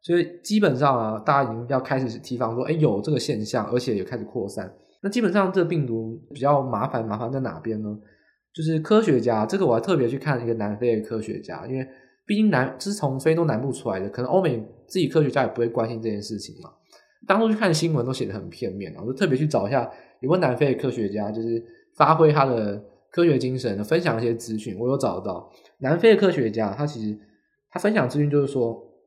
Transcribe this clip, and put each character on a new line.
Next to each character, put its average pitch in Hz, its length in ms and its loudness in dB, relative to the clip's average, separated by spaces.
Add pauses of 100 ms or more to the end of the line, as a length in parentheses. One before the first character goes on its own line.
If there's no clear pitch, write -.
所 170 160 0
以 170 120 2 (160)
基 208 160 2
本 160 160 4
上 135 200 4
啊， 110 220 -2
大 139 240 4
家 120 80 -2
已 - 20 -6
经 117 160 -8
要 131 120 2
开 135 180 -2
始 123 220 -4
提 - 160 -8
防 117 180 -2
说， 123 80 -2
哎， 123 80 -4
有 147 300 2
这 107 100 -2
个 143 80 2
现 113 260 -2
象， 107 220 -2
而 120 100 0
且 117 200 0
也 92 80 -2
开 127 120 -8
始 110 80 -6
扩 104 240 -6
散。 98 240 -10 (300)
那 196 80 -2
基 240 100 0
本 196 120 2
上 190 200 2
这 185 100 4
个 156 60 2
病 156 180 0
毒 113 340 -6 (120)
比 120 80 -10
较 139 220 4
麻 123 260 -2
烦， 117 180 -4
麻 107 120 -4
烦 117 120 -4
在 135 100 -4
哪 107 200 -6
边 110 220 -4
呢？ 107 160 -8 (560)
就 165 80 -8
是 160 160 0
科 214 240 4
学 151 180 4
家， 110 240 2
这 185 140 -2
个 190 80 2
我 123 80 4
还 113 60 2
特 190 160 0
别 123 120 2
去 127 100 -2
看 135 240 -2
一 117 40 -4
个 117 80 0
南 104 240 -4
非 117 180 2
的 107 100 -4
科 110 140 -6
学 107 200 -8
家， 90 260 -12
因 131 100 -6
为 131 100 -6 (380)
毕 208 120 -2
竟 214 140 4
南-， 135 280 2
这 202 120 -6
是 208 60 -4
从 135 220 -2
非 160 160 4
洲 165 100 2
南 120 160 0
部 131 120 -2
出 - 180 -6
来 95 100 -2
的， 98 80 -4
可 120 140 -6
能 131 80 -4
欧 180 100 4
美 127 240 0 (220)
自 - 120 -4
己 165 80 2
科 160 160 4
学 139 60 2
家 135 140 2
也 117 60 0
不 - 100 -8
会 117 100 2
关 117 200 -2
心 117 120 -8
这 113 80 -4
件 104 120 -4
事 104 180 -8
情 - 240 -14
嘛。 - 80 -18 (560)
当 202 140 4
初 226 80 4
去 214 80 2
看 202 180 2
新 160 180 0
闻 123 140 0
都 131 60 -2
写 127 140 -4
得 101 60 -8
很 98 160 -10
片 98 240 -8
面， 95 280 -8
我 98 60 -8
就 127 60 -4
特 156 140 -2
别 139 100 2
去 147 100 0
找 110 200 0
一 107 40 -4
下 131 120 0 (380)
有 131 100 -2
没 180 60 4
有 185 40 2
南 131 160 0
非 139 160 2
的 - 80 -2
科 139 80 -2
学 113 200 -2
家， 104 220 -4
就 110 120 -6
是 117 200 -4 (340)
发 151 180 6
挥 160 180 6
他 147 120 4
的 107 380 -2 (280)
科 170 140 2
学 151 120 4
精 127 220 -2
神， 104 260 -4
分 160 160 2
享 139 180 -2
一 113 60 -2
些 117 100 2
资 113 220 -8
讯。 107 220 -8
我 120 100 -2
有 135 80 2
找 95 240 -2
到 95 300 -8 (300)
南 143 180 2
非 220 160 8
的 208 60 2
科 196 100 6
学 139 200 0
家， 104 220 -2
他 147 140 -2
其 135 140 -6
实 107 180 -6 (520)
他 - 80 -8
分 208 140 2
享 160 160 2
资 147 100 -2
讯 147 120 2
就 143 100 4
是 139 60 2
说 120 300 0 (300)